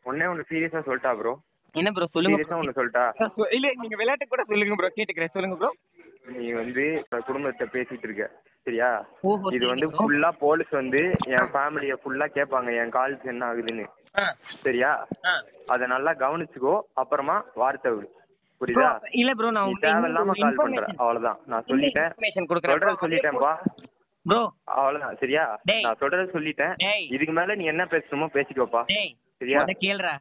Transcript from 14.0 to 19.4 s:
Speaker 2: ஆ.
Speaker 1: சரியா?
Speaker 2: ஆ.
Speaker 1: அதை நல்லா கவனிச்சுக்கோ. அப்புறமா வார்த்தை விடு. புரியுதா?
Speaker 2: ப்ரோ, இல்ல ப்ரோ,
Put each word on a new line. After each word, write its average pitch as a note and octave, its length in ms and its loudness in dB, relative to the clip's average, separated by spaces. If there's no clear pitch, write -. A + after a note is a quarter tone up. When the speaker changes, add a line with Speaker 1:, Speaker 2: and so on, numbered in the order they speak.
Speaker 2:
ஆ. G3+ 100 2
Speaker 1:
சரியா? C3 300 2
Speaker 2:
ஆ. F3+ 80 4
Speaker 1:
அதை B2 200 2
நல்லா C3+ 300 2
கவனிச்சுக்கோ. C#3+ 580 0
அப்புறமா C#3+ 440 0
வார்த்தை C3 360 0
விடு. G#2 180 -4
புரியுதா? C3 300 4
Speaker 2:
ப்ரோ, - 220 -6
இல்ல B3 200 4
ப்ரோ, A3+ 180 0